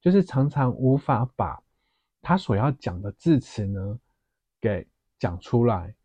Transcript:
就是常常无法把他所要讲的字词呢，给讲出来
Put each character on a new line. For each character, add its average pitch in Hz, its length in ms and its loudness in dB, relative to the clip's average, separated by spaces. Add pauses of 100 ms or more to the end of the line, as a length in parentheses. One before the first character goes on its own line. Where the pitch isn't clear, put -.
就 180 100 2
是 196 120 6
常 139 260 0
常 131 240 0
无 131 240 2
法 127 280 0 (120)
把 92 240 -4 (600)
他 175 140 2
所 151 180 -2
要 117 160 2
讲 95 320 -8
的 101 100 -8
字 156 280 2
词 - 260 -8
呢， 98 320 -6 (600)
给 101 260 -2 (320)
讲 90 220 -4
出 120 240 0
来 98 300 -2 (100)